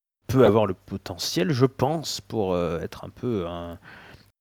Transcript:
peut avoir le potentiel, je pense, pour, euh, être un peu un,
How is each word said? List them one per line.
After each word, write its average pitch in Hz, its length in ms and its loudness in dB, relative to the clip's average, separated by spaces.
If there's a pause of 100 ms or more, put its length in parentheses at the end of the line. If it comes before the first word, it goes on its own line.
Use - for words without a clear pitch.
(280)
peut 127 180 6
avoir 107 200 6
le 95 80 0
potentiel, - 800 -4
je 127 140 2
pense, 139 560 -2
pour, 98 320 -2
euh, 85 260 0
être - 240 -10
un 95 60 -10
peu 107 380 -4
un, 85 300 -10 (640)